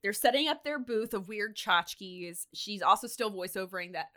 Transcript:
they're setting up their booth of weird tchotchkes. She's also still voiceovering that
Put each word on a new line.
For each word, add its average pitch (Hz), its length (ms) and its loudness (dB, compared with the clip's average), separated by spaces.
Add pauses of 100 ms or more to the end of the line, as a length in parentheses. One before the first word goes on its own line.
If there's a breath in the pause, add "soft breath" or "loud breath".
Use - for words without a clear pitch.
they're 202 100 2
setting 277 340 4
up 302 160 0
their 294 140 -2
booth 240 380 -2
of 190 120 -4
weird 208 280 -4
tchotchkes. 180 960 -2
She's 202 300 -6
also 208 240 6
still 220 240 -2
voiceovering 185 640 -6
that 160 240 -6